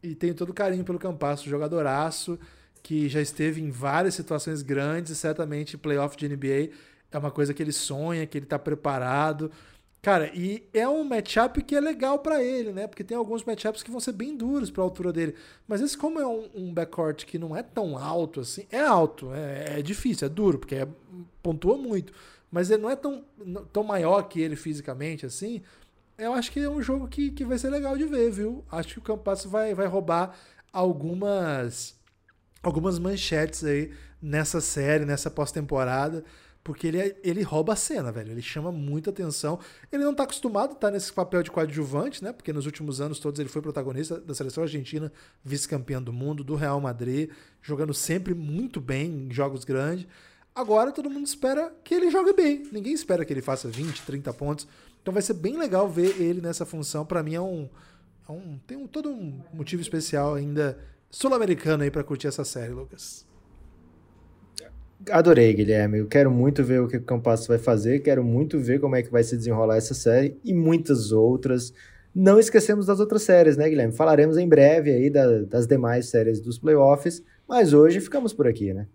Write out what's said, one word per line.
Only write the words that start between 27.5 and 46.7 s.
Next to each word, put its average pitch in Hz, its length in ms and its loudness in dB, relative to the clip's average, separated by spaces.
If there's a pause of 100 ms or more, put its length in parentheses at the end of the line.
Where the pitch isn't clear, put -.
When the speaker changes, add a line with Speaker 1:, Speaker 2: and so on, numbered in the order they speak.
Speaker 1:
ser 262 140 -4
legal 277 260 -4
de 285 60 -2
ver, 262 260 0
viu? 220 400 -6
Acho 165 200 -8
que - 100 -16
o - 20 -20
Campasso 196 480 -4
vai, 214 240 -2
vai 190 140 -2
roubar 180 500 -2 (340)
algumas, 175 1200 -4 (640)
algumas 170 380 -2
manchetes 170 640 -4
aí 147 260 -2 (320)
nessa 151 400 -2
série, 147 420 0
nessa 143 280 -4
pós-temporada, 143 920 -4 (400)
porque 160 220 -10
ele 160 140 0
é, 196 240 -4
ele 180 180 -2
rouba 160 320 0
a - 20 0
cena, 180 360 -4
velho. 110 200 -10
Ele 117 100 -10
chama 151 300 -8
muita 151 380 -6
atenção. 175 500 -6 (320)
Ele 285 120 -2
não 285 100 0
tá 277 100 -4
acostumado 254 500 -4
a - 20 -18
tá 208 160 -2
nesse 196 200 -6
papel 180 300 -2
de - 80 -6
coadjuvante, 156 760 -4
né? 208 80 -8
Porque 160 220 -10
nos 143 140 -6
últimos 147 340 -8
anos 151 180 -8
todos 147 200 -6
ele 135 100 -6
foi 147 140 -6
protagonista 143 580 -8
da 147 140 -12
seleção 135 260 -6
argentina, 151 500 -6 (320)
vice-campeão 135 600 -6
do 120 100 -8
mundo, 143 300 -6
do 151 120 -6
Real 143 240 -2